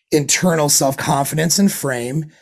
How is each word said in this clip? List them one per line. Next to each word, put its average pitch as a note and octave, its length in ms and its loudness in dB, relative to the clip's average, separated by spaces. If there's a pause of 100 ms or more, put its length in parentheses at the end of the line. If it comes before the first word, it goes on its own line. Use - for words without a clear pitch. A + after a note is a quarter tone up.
(120)
internal D#3 580 2
self-confidence C#3+ 880 0
and G3 120 4
frame C3 540 -4 (160)